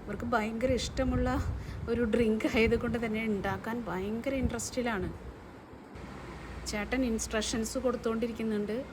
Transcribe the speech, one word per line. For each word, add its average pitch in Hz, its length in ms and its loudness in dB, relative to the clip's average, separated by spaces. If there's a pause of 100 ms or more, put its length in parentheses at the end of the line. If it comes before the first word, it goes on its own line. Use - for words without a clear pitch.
ഇവർക്ക് 208 300 -4
ഭയങ്കര 226 380 2 (100)
ഇഷ്ടമുള്ള 254 480 2 (640)
ഒരു 233 120 4 (100)
ഡ്രിങ്ക് 226 420 4
ആയതുകൊണ്ട് 226 500 4
തന്നെ 220 160 0 (100)
ഉണ്ടാക്കാൻ 196 460 0 (100)
ഭയങ്കര 214 460 -2 (100)
ഇൻട്രസ്റ്റിലാണ്. 233 680 0 (1600)
ചേട്ടൻ 214 300 0 (100)
ഇൻസ്ട്രക്ഷൻസ് 220 760 0
കൊടുത്തുകൊണ്ടിരിക്കുന്നുണ്ട്. 226 880 0 (180)